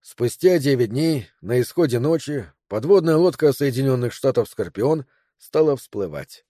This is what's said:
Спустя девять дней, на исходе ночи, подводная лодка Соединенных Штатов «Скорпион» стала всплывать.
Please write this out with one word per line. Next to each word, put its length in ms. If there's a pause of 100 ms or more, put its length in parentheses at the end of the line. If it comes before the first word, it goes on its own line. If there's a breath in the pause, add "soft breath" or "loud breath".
Спустя 580
девять 300
дней, 400 (140)
на 180
исходе 380
ночи, 520 (160)
подводная 500
лодка 360
Соединенных 640
Штатов 340
«Скорпион» 560 (320)
стала 400
всплывать. 720